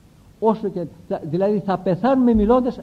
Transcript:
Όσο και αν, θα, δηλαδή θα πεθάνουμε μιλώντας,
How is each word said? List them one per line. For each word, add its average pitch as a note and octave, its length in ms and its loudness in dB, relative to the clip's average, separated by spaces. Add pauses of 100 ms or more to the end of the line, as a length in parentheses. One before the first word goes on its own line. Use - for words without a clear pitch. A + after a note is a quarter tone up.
(380)
Όσο G#3+ 300 0
και F3+ 120 -6
αν, D#3+ 80 -6 (200)
θα, G3 120 -6 (100)
δηλαδή G3 280 0
θα F#3 200 -2
πεθάνουμε A#3+ 560 2
μιλώντας, A#3 480 2